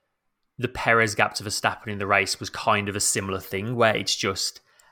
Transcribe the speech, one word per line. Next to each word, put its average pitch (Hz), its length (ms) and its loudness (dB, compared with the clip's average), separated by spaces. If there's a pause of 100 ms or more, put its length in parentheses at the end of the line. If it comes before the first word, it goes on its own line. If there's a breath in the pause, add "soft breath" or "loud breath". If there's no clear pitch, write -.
(580)
the 120 100 -2
Perez 113 480 2
gap 104 200 2
to - 80 -8
Verstappen - 440 -4
in 104 120 -6
the 98 80 -6
race 98 320 2
was 101 100 -8
kind 104 400 0
of 95 60 -4
a 95 40 -4
similar 95 400 -2
thing, 104 360 -6
where 113 200 4
it's 107 200 -2
just - 460 -4 (300 soft breath)